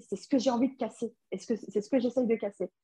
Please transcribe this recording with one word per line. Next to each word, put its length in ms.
c'est 80
ce 100
que 120
j'ai 120
envie 200
de 60
casser. 380
Et 80
ce 80
que, 100
c'est 260
ce 80
que 100
j'essaye 260
de 80
casser. 360